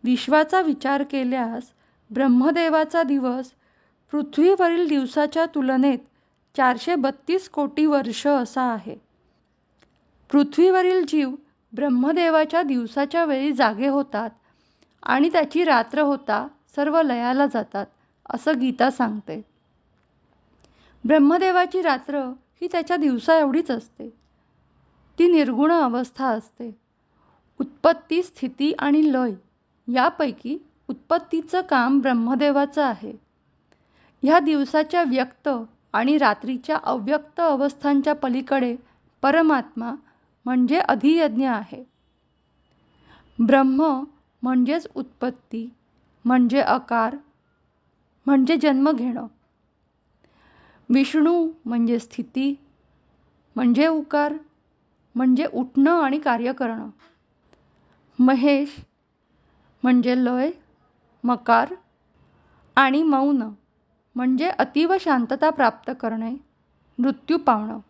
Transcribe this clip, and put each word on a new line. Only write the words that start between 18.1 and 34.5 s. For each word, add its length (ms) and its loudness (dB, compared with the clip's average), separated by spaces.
असं 300 -2
गीता 300 0
सांगते. 520 -6
ब्रह्मदेवाची 800 4
रात्र 360 -2
ही 120 -8
त्याच्या 240 -2
दिवसा 420 2
एवढीच 320 0
असते. 400 -10
ती 140 6
निर्गुण 400 2
अवस्था 540 -2
असते. 520 -6
उत्पत्ती, 600 0
स्थिती 500 -4
आणि 400 2
लय 220 -2
यापैकी 680 -2
उत्पत्तीचं 720 -4
काम 400 0
ब्रह्मदेवाचं 840 0
आहे. 280 -6
ह्या 160 6
दिवसाच्या 640 0